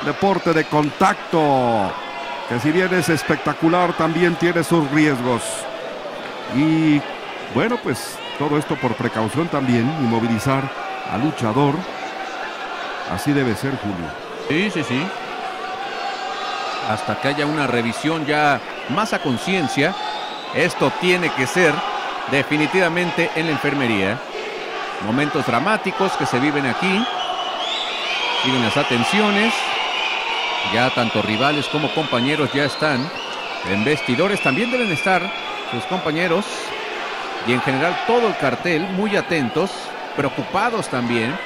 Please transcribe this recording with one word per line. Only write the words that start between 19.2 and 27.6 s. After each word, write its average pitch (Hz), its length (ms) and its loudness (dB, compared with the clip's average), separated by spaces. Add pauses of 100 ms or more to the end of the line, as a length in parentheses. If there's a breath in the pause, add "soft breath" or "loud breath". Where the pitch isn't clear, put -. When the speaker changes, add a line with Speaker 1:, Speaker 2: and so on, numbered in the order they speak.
Speaker 2:
esto 151 380 2 (100)
tiene 175 280 2
que 131 180 0
ser 170 260 4 (580)
definitivamente 165 1040 2
en 160 100 0
la 165 60 0
enfermería. 123 680 2 (880)
Momentos 139 400 0
dramáticos 190 680 2
que 147 120 0
se 127 140 0
viven 143 260 2
aquí. 185 400 2 (1400)